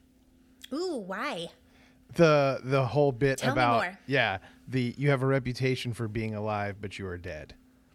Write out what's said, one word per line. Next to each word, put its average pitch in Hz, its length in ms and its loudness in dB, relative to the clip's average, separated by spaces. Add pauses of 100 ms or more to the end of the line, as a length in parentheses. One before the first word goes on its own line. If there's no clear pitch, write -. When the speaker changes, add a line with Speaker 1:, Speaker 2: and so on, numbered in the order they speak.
(720)
Speaker 1:
Ooh, 330 260 -6
why? 190 500 -8 (680)
Speaker 2:
The, 147 500 4
the 131 220 2
whole 139 260 4
bit 131 260 0
Speaker 1:
Tell 127 120 0
me - 20 2
Speaker 2:
about, 120 320 4
Speaker 1:
more. 92 220 -6
Speaker 2:
yeah, 117 320 2 (300)
the, 120 300 -2
"You 143 120 2
have 131 120 2
a 135 40 2
reputation 131 680 0
for 113 160 -4
being 110 260 -4
alive, 104 460 -4
but 104 180 -10
you 98 80 -8
are 90 100 -8
dead." 87 380 -12 (400)